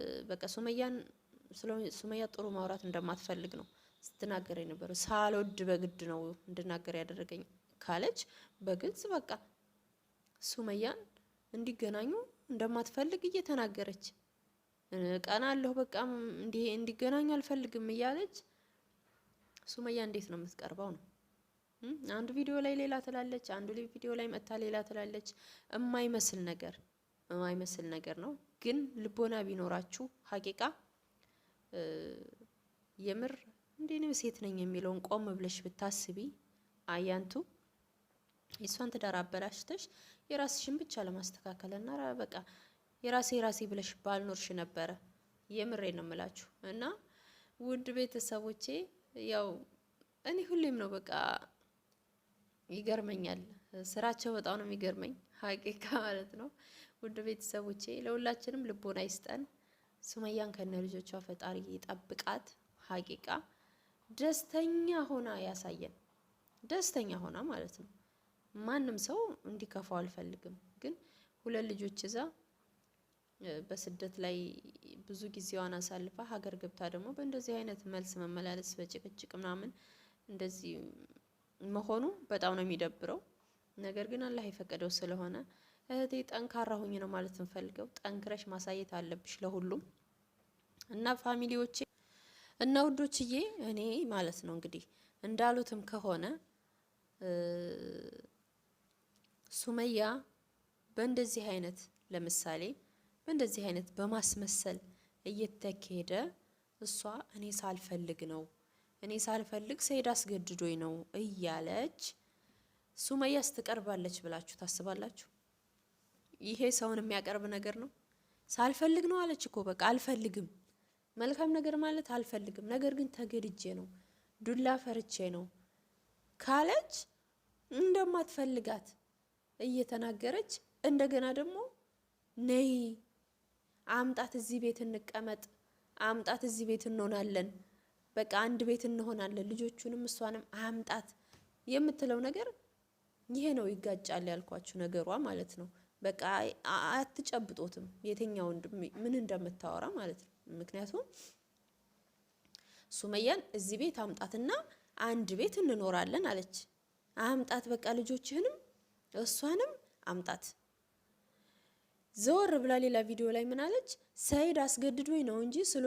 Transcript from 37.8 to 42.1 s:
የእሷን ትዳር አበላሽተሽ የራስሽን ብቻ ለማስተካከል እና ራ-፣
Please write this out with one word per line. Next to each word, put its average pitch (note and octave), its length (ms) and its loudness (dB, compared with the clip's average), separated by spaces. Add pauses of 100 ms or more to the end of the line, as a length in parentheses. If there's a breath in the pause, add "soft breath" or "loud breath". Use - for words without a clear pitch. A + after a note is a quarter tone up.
የእሷን A#3 380 -4
ትዳር G#3 260 0
አበላሽተሽ F#3+ 680 -4 (480 loud breath)
የራስሽን C#4 460 0
ብቻ D#4+ 260 -6
ለማስተካከል F#3 720 -6
እና G#3 240 -6
ራ-፣ C4+ 180 -2